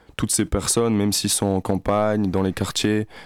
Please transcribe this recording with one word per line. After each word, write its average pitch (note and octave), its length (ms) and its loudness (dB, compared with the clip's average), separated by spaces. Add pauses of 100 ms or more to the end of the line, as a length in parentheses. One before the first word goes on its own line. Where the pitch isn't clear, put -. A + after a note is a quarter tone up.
(160)
toutes - 140 -2
ces A2 140 0
personnes, A2+ 500 0
même G2+ 180 2
s'ils - 180 -2
sont - 160 0
en F#2+ 140 2
campagne, G#2 720 0
dans F#2+ 120 0
les F#2 100 0
quartiers, G#2+ 540 0 (200)